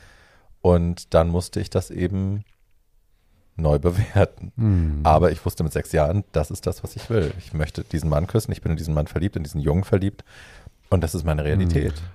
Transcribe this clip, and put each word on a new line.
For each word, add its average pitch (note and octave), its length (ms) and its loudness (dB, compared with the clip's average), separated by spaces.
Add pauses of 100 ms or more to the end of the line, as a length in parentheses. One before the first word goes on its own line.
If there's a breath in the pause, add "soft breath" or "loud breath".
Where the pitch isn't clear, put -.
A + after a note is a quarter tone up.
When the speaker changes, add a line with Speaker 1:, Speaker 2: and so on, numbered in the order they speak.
(640 soft breath)
Speaker 1:
Und E2+ 500 2
dann E2 160 6
musste F2 320 -2
ich F#2 80 -4
das - 220 -4
eben F#2+ 520 -2 (1160)
neu D2+ 220 2
<laughs> - 0 -
bewerten. F2+ 800 0
Speaker 2:
Mhm. F2 460 2
Speaker 1:
Aber D#2+ 300 6
ich D#2 120 -8
wusste - 180 -4
mit D#2 100 -2
sechs - 200 -4
Jahren, E2 400 2
das D2+ 180 -2
ist - 160 -8
das, - 160 -6
was - 140 -12
ich - 140 -10
will. G2 280 0
Ich - 140 -16
möchte - 320 -4
diesen D#2 240 -2
Mann D#2 180 0
küssen, - 260 -2
ich - 100 -10
bin - 100 -2
in D#2+ 60 -2
diesen D#2+ 160 -4
Mann D2+ 140 0
verliebt, E2 280 -4
in E2+ 80 -4
diesen D2+ 160 -6
Jungen D2+ 240 2
verliebt. G2 400 -2 (640 loud breath)
Und F2+ 140 2
das D#2+ 120 -2
ist E2 100 -4
meine D2+ 200 0
Realität. D2+ 500 0
Speaker 2:
Mhm. - 200 -12